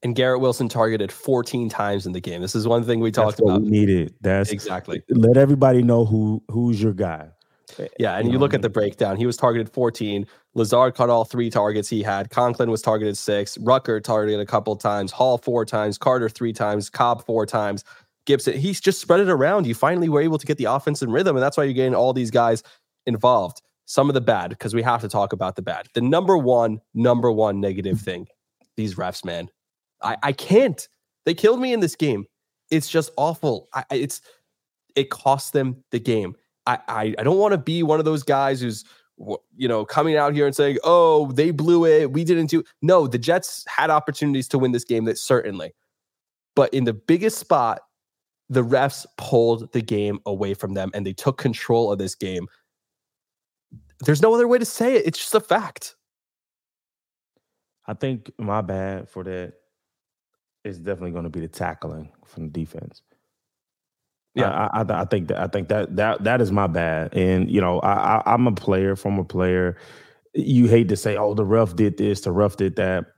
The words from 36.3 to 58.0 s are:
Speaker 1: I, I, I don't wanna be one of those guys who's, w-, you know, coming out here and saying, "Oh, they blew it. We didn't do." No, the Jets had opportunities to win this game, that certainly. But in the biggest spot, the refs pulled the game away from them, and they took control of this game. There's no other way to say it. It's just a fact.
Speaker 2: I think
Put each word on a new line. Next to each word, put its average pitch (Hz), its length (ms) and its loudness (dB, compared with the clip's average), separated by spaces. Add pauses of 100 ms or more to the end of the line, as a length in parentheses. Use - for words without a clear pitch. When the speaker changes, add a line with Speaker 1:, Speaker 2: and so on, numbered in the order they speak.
Speaker 1:
I, 123 220 -2
I, 110 300 -4
I 113 60 -6
don't 156 140 2
wanna 202 200 2
be 160 260 -2
one 156 160 2
of 156 60 0
those 151 180 -2
guys 139 380 0
who's, 113 220 -6 (340)
w-, - 200 -12 (180)
you 127 120 -4
know, 110 180 0
coming 156 300 0
out 147 180 2
here 147 120 2
and 135 100 -2
saying, 143 280 2
"Oh, 160 480 4
they 151 200 2
blew 165 340 4
it. 156 260 4
We 156 120 -2
didn't 165 240 2
do." 160 160 0 (180)
No, 165 260 4
the 120 100 -4
Jets 165 500 -2
had 151 220 0
opportunities 147 600 0
to 143 80 0
win 127 140 2
this 120 140 -2
game, 113 200 -2
that 113 120 -2
certainly. 98 560 -2 (840)
But 139 180 4
in 131 100 0
the 117 100 0
biggest 170 440 0
spot, 120 440 0 (680)
the 127 140 2
refs 131 420 0 (120)
pulled 117 560 0
the 123 80 0
game 104 440 -4
away 98 280 -4
from 98 200 -8
them, 95 200 -6
and 101 120 -6
they 95 80 -6
took - 240 -4
control 117 540 0
of 101 60 -2
this 95 180 -6
game. 92 320 -8 (1500)
There's 147 200 2
no 220 120 6
other 240 140 4
way 240 100 4
to 233 80 0
say 247 300 0
it. - 100 2
It's 160 140 -4
just - 160 -4
a 214 40 6
fact. - 560 -4 (1900)
Speaker 2:
I 107 60 -8
think 127 440 -8